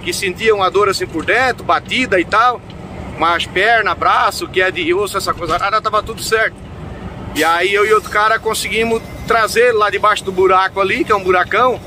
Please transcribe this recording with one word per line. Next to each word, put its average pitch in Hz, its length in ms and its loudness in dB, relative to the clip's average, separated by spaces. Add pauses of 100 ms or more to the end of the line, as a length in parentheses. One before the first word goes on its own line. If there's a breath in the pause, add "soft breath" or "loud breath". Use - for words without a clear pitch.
que 175 100 -6
sentia 202 420 0
uma 185 160 0
dor 196 180 2
assim 185 180 -2
por 160 160 -6
dentro, 233 420 0
batida 190 540 0
e 165 60 2
tal, 220 360 2 (580)
mas 165 280 0
perna, 202 480 2
braço, 190 540 0
que 160 120 -2
é 185 100 2
de 165 240 -2
osso, 196 240 -2
essa 185 160 -4
coisa, 165 240 -2
nada, 202 240 0
tava 208 200 0
tudo 220 200 -8
certo. 220 340 0 (800)
E 156 100 0
aí 175 300 2
eu 208 100 4
e 214 80 2
outro 208 180 2
cara 214 280 2
conseguimos 220 640 -2 (240)
trazer 226 420 2
ele 220 100 2
lá 208 120 2
debaixo 208 340 2
do 196 80 -6
buraco 185 480 4
ali, 208 240 0
que 226 80 0
é - 20 4
um 190 80 0
buracão 185 640 2